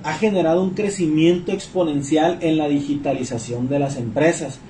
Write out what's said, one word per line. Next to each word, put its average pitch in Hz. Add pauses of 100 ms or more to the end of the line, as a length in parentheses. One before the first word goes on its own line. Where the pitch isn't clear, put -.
ha 156
generado 180
un 185
crecimiento 175
exponencial 160
en 160
la 147
digitalización 127
de 143
las 139
empresas. 143 (120)